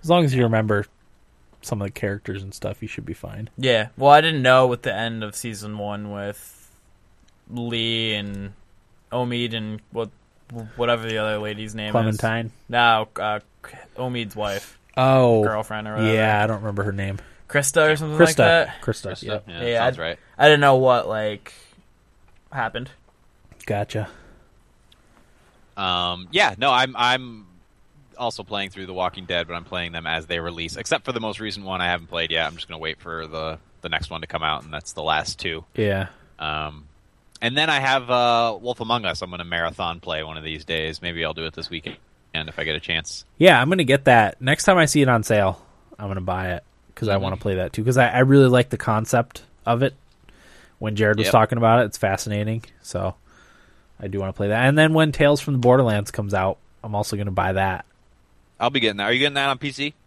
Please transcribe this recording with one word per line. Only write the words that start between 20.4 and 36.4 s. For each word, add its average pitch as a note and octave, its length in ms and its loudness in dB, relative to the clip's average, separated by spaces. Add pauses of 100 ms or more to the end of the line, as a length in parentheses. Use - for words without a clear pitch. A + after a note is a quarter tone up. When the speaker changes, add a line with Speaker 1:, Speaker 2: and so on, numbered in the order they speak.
Speaker 2:
didn't D3+ 140 8
know C#3 160 6
what, B2+ 300 4
like, G#2+ 460 -6 (1000)
happened. B2 380 -6 (800)
Speaker 1:
Gotcha. G#2 420 -4 (1700)
Speaker 3:
Um, F2+ 540 -4
yeah, D#3+ 260 2
no, C3 140 0
I'm, B2+ 260 2
I'm A#2+ 500 -2 (720)
also A#2 260 -6
playing G2 280 -6
through F#2+ 160 -14
The F#2 80 -12
Walking F2+ 320 -4
Dead, F2 200 -2
but E2+ 80 -12
I'm E2+ 100 -10
playing F2 280 -8
them E2 140 -10
as D#2+ 200 -4
they E2+ 140 -6
release, E2+ 360 -10
except - 280 -4
for C3+ 80 -8
the A#2 80 -6
most G#2+ 200 -8
recent G2+ 260 -10
one F#2 160 -4
I F2+ 40 0
haven't F2 200 -4
played E2 240 -4
yet. D#2+ 160 0
I'm D#2+ 80 -8
just - 120 -16
gonna E2 140 -16
wait D#2+ 180 -8
for E2 280 -12
the, D#2+ 320 -8 (240)
the E2+ 80 -8
next D#2 200 -4
one D#2+ 120 -10
to D#2+ 40 -14
come D#2+ 160 -8
out, D#2 220 -4
and D#2 80 -18
that's D2 220 -12
the D2+ 80 -10
last D#2 360 -2
two. D#2+ 260 -8 (100)
Speaker 1:
Yeah. G2+ 320 -2 (320)
Speaker 3:
Um, D2+ 480 -8 (560)